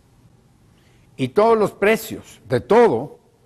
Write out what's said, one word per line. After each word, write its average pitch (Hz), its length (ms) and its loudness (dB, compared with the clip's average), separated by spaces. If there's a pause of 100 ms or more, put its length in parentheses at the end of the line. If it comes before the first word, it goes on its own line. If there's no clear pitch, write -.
(1160)
Y 131 140 -6
todos 226 280 2
los 202 140 -2
precios - 760 -6
de 127 120 -2
todo 190 600 0 (260)